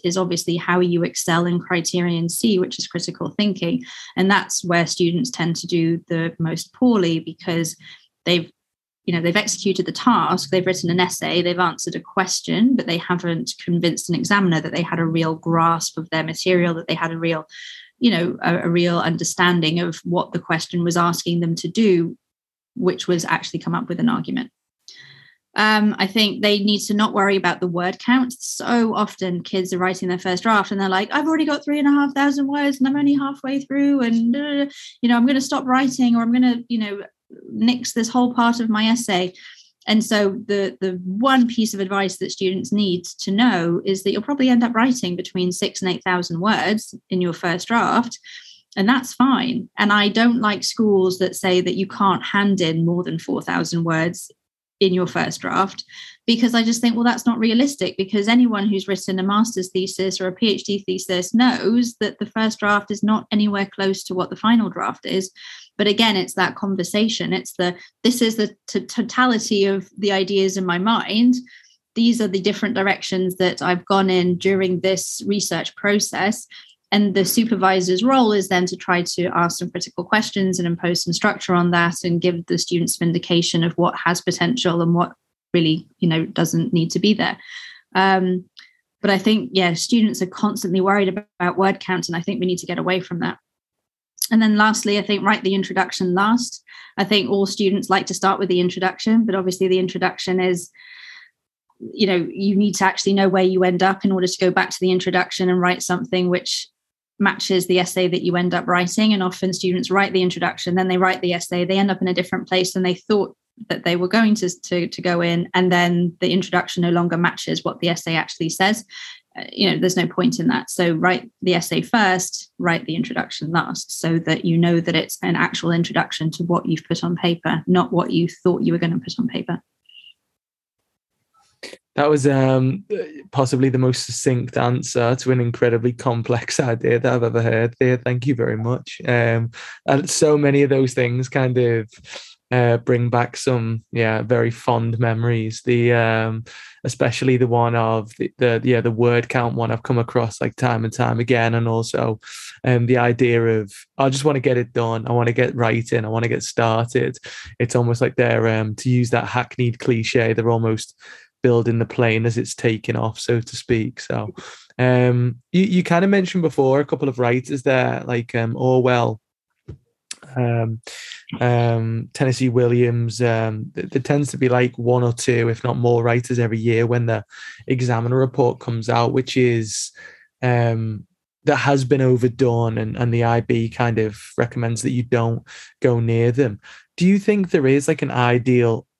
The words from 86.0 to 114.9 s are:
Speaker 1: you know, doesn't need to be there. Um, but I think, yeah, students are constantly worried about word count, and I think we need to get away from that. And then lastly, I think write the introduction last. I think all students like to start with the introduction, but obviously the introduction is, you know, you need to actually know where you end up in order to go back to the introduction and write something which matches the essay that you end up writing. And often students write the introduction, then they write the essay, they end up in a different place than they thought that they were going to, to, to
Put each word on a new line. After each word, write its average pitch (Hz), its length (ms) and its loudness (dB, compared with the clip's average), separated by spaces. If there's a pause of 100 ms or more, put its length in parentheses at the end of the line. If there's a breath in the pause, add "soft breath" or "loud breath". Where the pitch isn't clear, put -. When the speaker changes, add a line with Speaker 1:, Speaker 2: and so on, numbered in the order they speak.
Speaker 1:
you 175 60 0
know, 165 200 0
doesn't - 480 -2
need 170 160 0
to - 80 -2
be 208 160 4
there. 180 240 -2 (560 loud breath)
Um, 185 500 2 (560 loud breath)
but 220 100 0
I 190 60 4
think, 196 380 0
yeah, 180 180 2
students 214 480 0
are 185 60 -2
constantly 190 560 -2
worried 196 260 2 (320)
about 175 160 -2
word 190 240 2
count, 180 300 -4
and 170 60 -6
I 175 40 -4
think 190 200 -4
we 180 60 -2
need 180 120 -2
to - 80 -14
get 175 120 -6
away 180 220 -2
from 180 200 -8
that. 175 180 -6 (920)
And 226 120 4
then 214 160 2
lastly, 214 400 2
I 196 40 -2
think 202 200 -2
write 202 220 0
the 190 100 0
introduction 185 580 -2
last. 220 500 0 (360 loud breath)
I 196 60 2
think 202 260 2
all 196 160 2
students 196 420 0
like 185 180 2
to 180 80 -6
start 190 240 0
with 185 120 -2
the 180 100 2
introduction, 185 640 0
but 202 100 0
obviously 185 320 0
the 185 120 2
introduction 185 640 -2
is, 180 300 0 (1080 loud breath)
you 156 260 -2
know, 180 240 0
you 196 240 0
need 202 200 2
to 196 100 0
actually 190 300 0
know 196 160 4
where 185 120 4
you 185 220 2
end 180 180 2
up 190 220 2
in 196 80 2
order 185 140 0
to 180 120 -4
go 185 120 2
back 185 180 0
to - 100 -10
the 185 140 0
introduction 185 560 0
and 180 100 2
write 180 240 2
something 180 460 -2
which - 400 -4 (500)
matches 185 480 0
the 185 120 2
essay 180 300 0
that 180 140 -4
you 175 120 0
end 175 180 0
up 180 140 -2
writing. 180 460 2
And 196 100 0
often 185 300 -4
students 180 400 -2
write 196 200 2
the 185 100 2
introduction, 175 520 -2
then 185 140 0
they 180 80 2
write 185 240 2
the 175 140 -2
essay, 175 300 -4
they 190 140 0
end 196 120 2
up 185 120 -4
in 185 60 0
a 180 60 0
different 185 340 -4
place 185 240 0
than 185 100 0
they 180 120 0
thought 202 420 -2 (320)
that - 160 -4
they 170 100 2
were 180 140 0
going 214 280 4
to, 180 120 0 (140)
to, 175 260 -4
to - 140 -12